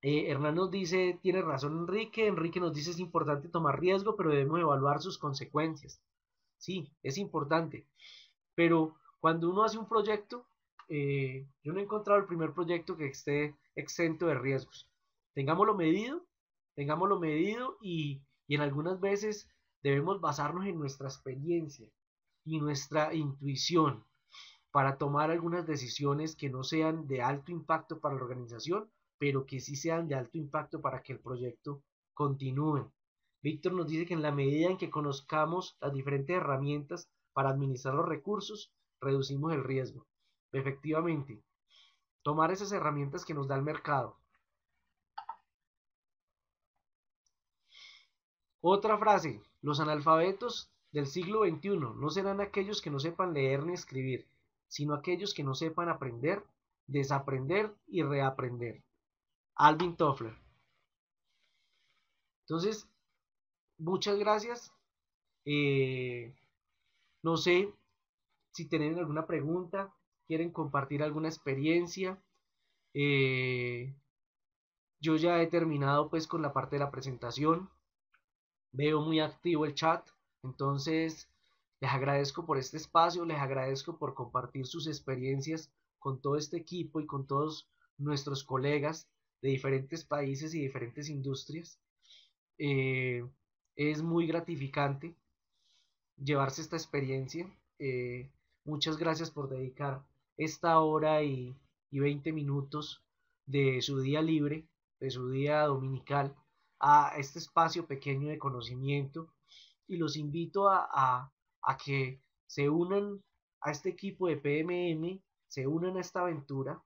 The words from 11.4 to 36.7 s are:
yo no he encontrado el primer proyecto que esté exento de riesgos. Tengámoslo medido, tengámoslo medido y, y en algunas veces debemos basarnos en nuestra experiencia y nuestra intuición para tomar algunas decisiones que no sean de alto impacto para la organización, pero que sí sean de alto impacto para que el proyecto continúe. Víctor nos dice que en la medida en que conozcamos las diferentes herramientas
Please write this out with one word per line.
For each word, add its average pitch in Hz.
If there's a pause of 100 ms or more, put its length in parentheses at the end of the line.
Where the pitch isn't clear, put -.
yo 147
no 185
he 202
encontrado 208
el 196
primer 165
proyecto 170
que 156
esté 147 (220)
exento 165
de 151
riesgos. 131 (440)
Tengámoslo 170
medido, 202 (480)
tengámoslo 170
medido 190
y, 160 (260)
y 143
en 147
algunas 151
veces 202 (360)
debemos 151
basarnos 156
en 170
nuestra 139
experiencia 139 (560)
y 156
nuestra 151
intuición 139 (680)
para 135
tomar 147
algunas 170
decisiones 143
que 139
no 131
sean 160
de 131
alto 139
impacto 160
para 139
la 127
organización, 123 (280)
pero 135
que 131
sí 143
sean 165
de 139
alto 123
impacto 151
para 127
que -
el 117
proyecto 123 (280)
continúe. 139 (500)
Víctor 160
nos 175
dice 160
que 175
en 156
la 147
medida 143
en 185
que 160
conozcamos 151
las 139
diferentes 139
herramientas 147 (240)